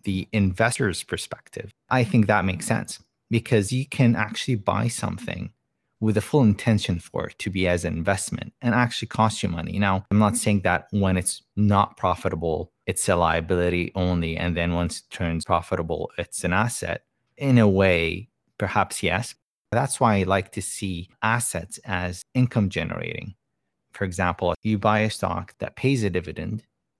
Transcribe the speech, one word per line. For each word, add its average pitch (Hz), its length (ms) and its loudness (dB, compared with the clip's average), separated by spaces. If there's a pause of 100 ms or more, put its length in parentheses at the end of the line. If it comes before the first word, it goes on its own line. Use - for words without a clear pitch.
the 92 280 -4
investor's 104 720 2
perspective, - 680 -10 (180)
I 127 140 2
think 110 240 4
that 104 160 4
makes 95 220 -4
sense - 360 -4 (280)
because 110 420 2
you 131 120 -2
can 120 300 4
actually 107 400 -4
buy 107 320 -2
something - 640 -6 (480)
with 107 180 2
a 107 40 2
full 143 240 2
intention 101 560 2
for - 260 -8
it - 140 -18
to 104 100 -4
be 92 160 0
as 87 180 2
an 82 100 -2
investment - 580 -4 (100)
and 120 140 2
actually 120 320 0
cost 110 340 2
you 95 60 -2
money. 85 320 -4
Now, 98 320 2
I'm 101 80 6
not 104 160 4
saying 104 240 2
that 90 320 0
when 95 240 2
it's - 260 -4 (140)
not 101 400 4
profitable, 85 760 -2 (160)
it's - 220 -2
a 92 80 4
liability 87 800 2
only, 87 400 0
and 85 200 -2
then 87 160 0
once 85 280 -2
it - 100 -20
turns 82 340 -4
profitable, 82 720 -2
it's - 280 -8
an 87 80 0
asset. 98 500 -2 (340)
In 135 220 4
a 110 100 6
way, 92 600 2 (280)
perhaps - 460 -2
yes. 90 320 -2 (380)
That's 127 260 0
why 107 220 4
I - 20 2
like 95 300 0
to 101 100 -8
see 92 480 -8 (140)
assets 110 600 -2
as 90 380 -6 (120)
income 120 340 2
generating. 80 640 -6 (560)
For - 140 -6
example, 87 580 0
you 107 160 0
buy 107 220 2
a 107 100 0
stock 90 480 -6
that - 160 -8
pays 131 300 0
a 98 60 0
dividend, 87 520 -6 (380)